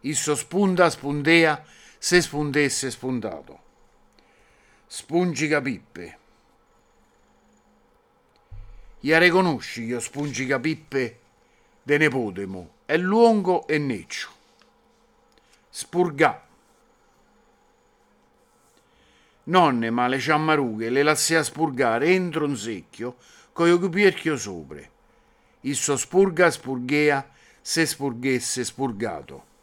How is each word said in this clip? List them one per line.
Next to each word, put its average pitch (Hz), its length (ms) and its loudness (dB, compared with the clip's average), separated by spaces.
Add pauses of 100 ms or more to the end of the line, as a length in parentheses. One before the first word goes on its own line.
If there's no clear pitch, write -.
Isso 147 340 -2
spunta, 180 560 2
spuntea, 147 720 2 (320)
se - 240 2
spuntesse 143 680 -2
spuntato. 110 720 -8 (1300)
Spungicapippe. 143 1300 -4 (2750)
Ia 156 180 2
riconosci 170 680 2
io 120 160 -6
spungicapippe 135 1200 -6 (600)
de 147 180 0
nepotemo, 98 720 -2 (160)
è 151 100 0
lungo 196 720 4
e 156 100 0
neccio. 131 520 -8 (1400)
Spurgà. 160 760 0 (3000)
Nonne, 139 460 4
ma 123 180 0
le 135 100 -2
ciammarughe 139 720 0
le 135 140 2
lassia 151 400 2
spurgare 135 640 0
entro 170 380 0
un 143 100 -4
secchio 110 600 -10 (360)
co 170 120 0
io 175 140 6
cupierchio 175 580 2
sopra. 80 540 -12 (720)
Isso 139 320 -2
spurga, 175 540 2
spurghea, 139 800 -2 (320)
se - 260 -2
spurghesse 127 800 -4
spurgato. 98 840 -8 (160)